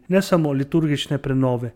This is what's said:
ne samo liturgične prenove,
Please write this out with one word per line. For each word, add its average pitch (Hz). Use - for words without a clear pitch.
ne 190
samo 165
liturgične 143
prenove, 127